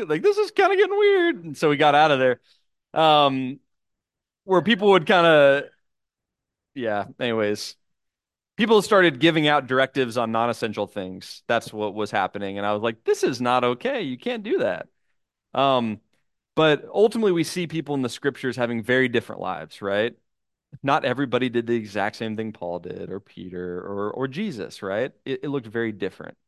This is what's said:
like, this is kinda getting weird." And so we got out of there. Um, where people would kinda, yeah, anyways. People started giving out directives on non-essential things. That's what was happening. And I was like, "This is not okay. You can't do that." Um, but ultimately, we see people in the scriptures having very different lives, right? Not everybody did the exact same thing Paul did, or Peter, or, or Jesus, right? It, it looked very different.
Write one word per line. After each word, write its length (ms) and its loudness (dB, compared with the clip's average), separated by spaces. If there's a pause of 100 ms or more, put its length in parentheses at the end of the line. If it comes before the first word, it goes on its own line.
like, 140 -2
this 160 2
is 140 -2
kinda 260 2
getting 200 2
weird." 460 2
And 140 -12
so 120 2
we 60 2
got 180 6
out 180 6
of 80 2
there. 200 2 (540)
Um, 680 2 (840)
where 160 2
people 300 2
would 140 6
kinda, 640 6 (1040)
yeah, 340 -4 (120)
anyways. 560 -2 (800)
People 260 4
started 380 4
giving 280 4
out 200 2
directives 500 0
on 140 0
non-essential 560 -2
things. 600 -12
That's 260 -2
what 220 -6
was 160 -6
happening. 460 -4
And 80 -6
I 80 0
was 80 -4
like, 220 -6
"This 200 -2
is 180 -2
not 220 2
okay. 400 -2
You 140 -8
can't 260 -8
do 160 -4
that." 280 -4 (680)
Um, 460 0 (560)
but 380 2
ultimately, 380 2
we 120 0
see 220 -6
people 300 -6
in 80 -2
the 60 -2
scriptures 460 -6
having 280 0
very 240 2
different 340 -4
lives, 400 -10
right? 340 -2 (680)
Not 200 2
everybody 460 -2
did 160 -2
the 100 0
exact 400 -4
same 220 -8
thing 160 -6
Paul 240 -8
did, 340 -12
or 80 -10
Peter, 600 -12
or, 320 -8
or 160 -6
Jesus, 560 -8
right? 280 -4 (140)
It, 200 -6
it 40 -8
looked 160 -6
very 260 -4
different. 460 -10 (100)